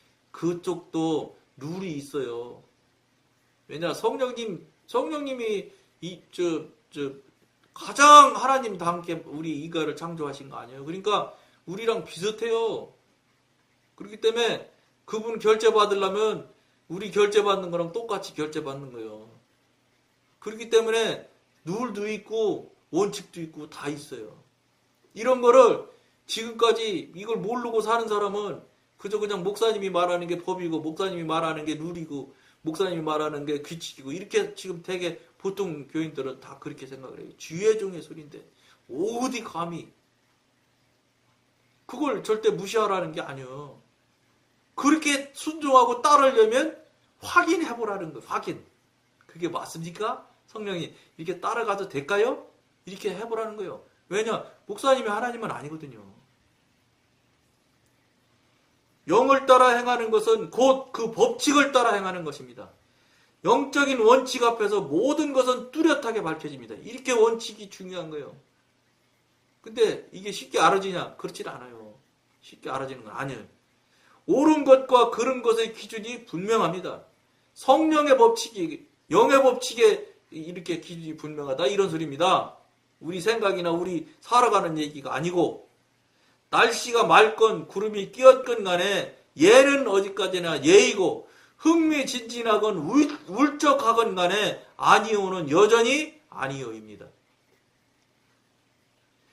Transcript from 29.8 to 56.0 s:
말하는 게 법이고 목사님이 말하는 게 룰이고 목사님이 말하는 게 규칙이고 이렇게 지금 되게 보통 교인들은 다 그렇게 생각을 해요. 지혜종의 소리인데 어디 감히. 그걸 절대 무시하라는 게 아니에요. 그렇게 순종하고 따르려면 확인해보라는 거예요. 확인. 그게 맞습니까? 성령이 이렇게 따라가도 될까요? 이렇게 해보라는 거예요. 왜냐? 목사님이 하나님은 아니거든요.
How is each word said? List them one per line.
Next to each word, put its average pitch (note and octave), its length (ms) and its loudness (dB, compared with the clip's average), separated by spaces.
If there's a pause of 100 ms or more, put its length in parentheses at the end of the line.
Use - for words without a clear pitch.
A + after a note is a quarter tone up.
말하는 F3 380 -2
게 E3+ 100 -4
법이고 F3 400 -4
목사님이 E3+ 460 -6
말하는 D#3+ 400 -4
게 D3+ 100 -4
룰이고 D#3 600 -10 (280)
목사님이 E3 400 -4
말하는 D3+ 420 -4
게 C#3+ 180 -4
규칙이고 C#3 500 -14
이렇게 G3 420 -4
지금 F3 280 -14
되게 F3 380 -8 (160)
보통 F#3 520 -8
교인들은 C#3 520 -8
다 - 180 -20
그렇게 C#3+ 280 -16
생각을 C3 340 -18
해요. - 160 -18
지혜종의 G3 640 -2
소리인데 D3 420 -20 (480)
어디 A3+ 540 -6
감히. E3 480 -10 (1900)
그걸 B3 400 -4
절대 G#3+ 240 0
무시하라는 F#3+ 640 -2
게 E3 80 -8
아니에요. C3+ 580 -14 (960)
그렇게 C#4+ 600 0
순종하고 C4 680 2
따르려면 C4 840 4 (380)
확인해보라는 A#3 960 -2
거예요. A#2 120 -18
확인. G3 380 -8 (600)
그게 E3 240 -10
맞습니까? F3+ 760 -10 (200)
성령이 G3 480 -10 (240)
이렇게 E3+ 220 -10
따라가도 G3+ 500 -4
될까요? G3+ 560 -2 (400)
이렇게 F#3+ 280 -10
해보라는 A3 440 -8
거예요. F3+ 260 -14 (240)
왜냐? G#3+ 420 -4 (140)
목사님이 A#3+ 460 0
하나님은 A3+ 400 -6
아니거든요. C3+ 520 -14 (3000)